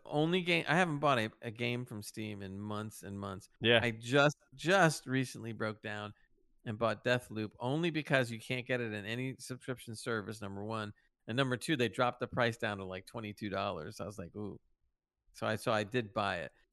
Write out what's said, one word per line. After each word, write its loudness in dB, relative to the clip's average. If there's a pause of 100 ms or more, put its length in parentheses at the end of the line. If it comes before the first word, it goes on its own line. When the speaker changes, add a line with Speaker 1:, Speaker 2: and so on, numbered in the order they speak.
Speaker 1:
only 2
game, 2
I 4
haven't 2
bought 4
a, 2 (120)
a -6
game -2
from -8
Steam -8
in -8
months -6
and -8
months. -8 (120)
Speaker 2:
Yeah. 8
Speaker 1:
I 2
just, 4 (180)
just 6
recently -2
broke -4
down -6 (540)
and -4
bought 0
Deathloop 0 (100)
only 0
because 2
you -6
can't -6
get 0
it -2
in -6
any -4
subscription -10
service, -4
number -8
one. -6 (340)
And -4
number 2
two, 0
they 4
dropped 0
the 0
price 2
down -2
to, -6
like, -8
twenty-two -8
dollars. -4
I -6
was -10
like, -12
"Ooh." -8 (760)
So -6
I, 0
so 0
I 4
did -2
buy 0
it. -8 (200)